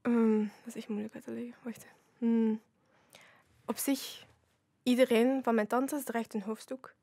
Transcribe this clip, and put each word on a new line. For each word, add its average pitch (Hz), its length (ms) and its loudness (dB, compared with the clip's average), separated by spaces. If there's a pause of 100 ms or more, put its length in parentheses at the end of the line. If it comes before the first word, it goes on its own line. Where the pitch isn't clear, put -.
Ehm, 226 380 4
dat 214 280 -4
is 233 80 -16
echt 226 140 -12
moeilijk 214 260 -6
uit 226 100 -16
te - 60 -16
leggen. 233 320 -10
Wacht, 233 200 -12
hè. - 60 -20 (300)
Hmm. 226 420 2 (1040)
Op 233 120 -6
zich, - 500 -6 (560)
iedereen 247 600 4
van 240 120 0
mijn 214 120 4
tantes 269 380 -2
draagt 226 300 -6
een 220 80 -4
hoofddoek. 220 600 -12